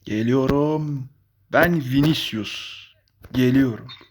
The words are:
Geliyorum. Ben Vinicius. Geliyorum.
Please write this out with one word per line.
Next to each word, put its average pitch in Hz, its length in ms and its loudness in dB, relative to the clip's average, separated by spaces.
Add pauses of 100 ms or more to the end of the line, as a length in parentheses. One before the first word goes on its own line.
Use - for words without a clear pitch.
Geliyorum. 135 1040 0 (440)
Ben 165 320 2
Vinicius. 131 960 -2 (500)
Geliyorum. 127 560 2 (220)